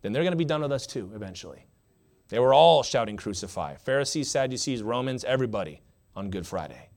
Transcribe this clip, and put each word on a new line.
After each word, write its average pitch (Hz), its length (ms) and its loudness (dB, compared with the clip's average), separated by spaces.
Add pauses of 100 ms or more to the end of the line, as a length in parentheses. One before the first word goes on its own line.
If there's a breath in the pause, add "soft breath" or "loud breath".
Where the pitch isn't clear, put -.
then 104 100 -4
they're 139 100 0
gonna 180 140 0
be 170 80 0
done 151 180 -2
with 143 80 -2
us 135 160 -4
too, 101 300 -8
eventually. 92 500 -14 (640)
They 104 100 -2
were 131 160 8
all 156 300 8
shouting, 110 320 -2
"Crucify." 92 580 -6
Pharisees, 139 560 -2
Sadducees, 127 520 -2
Romans, 127 420 -4
everybody 107 580 -2 (320)
on 98 160 -8
Good 92 160 -6
Friday. 76 500 -10